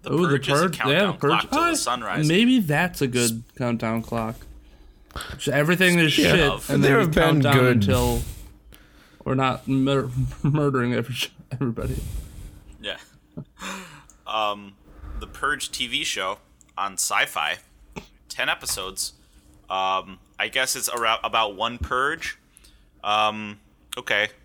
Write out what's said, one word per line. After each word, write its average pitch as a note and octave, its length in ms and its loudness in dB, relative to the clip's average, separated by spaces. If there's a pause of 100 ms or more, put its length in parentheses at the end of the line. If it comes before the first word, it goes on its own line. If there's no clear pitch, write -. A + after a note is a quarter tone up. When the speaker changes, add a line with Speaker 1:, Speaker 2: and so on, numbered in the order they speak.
Speaker 1:
The - 100 -6
Speaker 2:
Ooh, D#3 140 2
The - 20 2 (100)
Speaker 1:
Purge C3 100 -4
is C#3+ 120 4
a - 40 6
Speaker 2:
Purge. F#3 140 -2
Yeah, - 60 -2
Speaker 1:
countdown D#3 220 4
Speaker 2:
The E3 120 -2
Purge. C#3 120 2
Speaker 1:
clock G#2+ 200 0
till - 100 2
Speaker 2:
Uh, E4+ 100 2
Speaker 1:
the D4+ 60 0
sunrise. A#2+ 520 -2
Speaker 2:
maybe A#3 320 4
that's E3+ 400 0
a C#3+ 60 2
good A#2+ 380 0 (120)
countdown A2+ 460 -2
clock. A2+ 340 -4 (1000)
Just - 120 -4
everything E3+ 500 4
is D#3+ 200 4
Speaker 3:
Yeah. E3+ 140 6
Speaker 2:
shit, E3+ 80 6 (100)
Speaker 1:
Of. - 200 -6
Speaker 2:
and C#3 140 4
Speaker 3:
There - 80 6
Speaker 2:
then A#3 80 6
Speaker 3:
have F3+ 80 4
Speaker 2:
we D3+ 60 0
Speaker 3:
been E3+ 100 6
Speaker 2:
count D#3 200 4
down C#3 100 4
Speaker 3:
good B2+ 220 6
Speaker 2:
until A#2+ 460 2 (1000)
we're C3 120 -2
not C3 320 -2
mur-, C3+ 420 2 (160)
<laughs> - 160 -8
murdering C#3 520 2
every, A#2 200 -2 (380)
everybody. B2+ 440 -4 (840)
Speaker 1:
Yeah. G2+ 160 -10 (400)
<laughs> C#3+ 100 -14 (760)
Um, G#2 500 -4 (460)
the G#2+ 60 -10
Purge C#3 440 -6
T B2+ 160 -8
V A#2+ 180 -4
show G2 340 -4 (400)
on F#2+ 160 -6
Sci-Fi, F#2 640 -2 (720)
ten C3 180 -4
episodes. - 640 -6 (560)
Um, F#2+ 520 -2 (180)
I G#2 120 -2
guess C3 240 -2
it's B2+ 140 -4
around, A2+ 340 0
about A2 320 0
one A2+ 220 -4
Purge. C#3 640 -4 (640)
Um, G#2+ 540 -2 (400)
okay. G#2+ 300 0 (160)